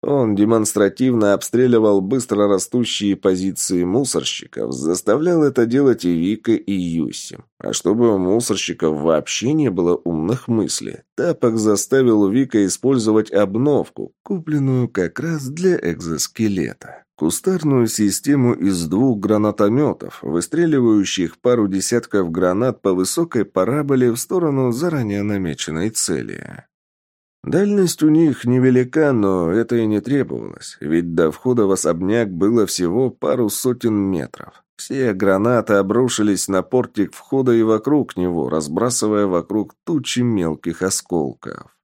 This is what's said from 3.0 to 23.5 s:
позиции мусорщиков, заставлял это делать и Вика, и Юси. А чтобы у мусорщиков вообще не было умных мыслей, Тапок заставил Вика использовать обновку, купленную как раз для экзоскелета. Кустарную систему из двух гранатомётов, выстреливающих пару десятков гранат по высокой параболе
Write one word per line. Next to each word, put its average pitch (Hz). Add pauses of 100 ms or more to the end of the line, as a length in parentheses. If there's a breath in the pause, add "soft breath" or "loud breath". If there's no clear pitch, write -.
позиции 95
мусорщиков, 85
заставлял 104
это 131
делать 120
и 87
Вика, 101
и 101
Юси. 82 (180)
А -
чтобы 110
у 98
мусорщиков 92
вообще 80
не 151
было 87
умных 85
мыслей, 85 (160)
Тапок 127
заставил 110
Вика 117
использовать 110
обновку, 104 (100)
купленную 139
как 87
раз 156
для 175
экзоскелета. 85 (120)
Кустарную 139
систему 120
из 90
двух 107
гранатомётов, 104
выстреливающих 107
пару 120
десятков 98
гранат 92
по 98
высокой 107
параболе 123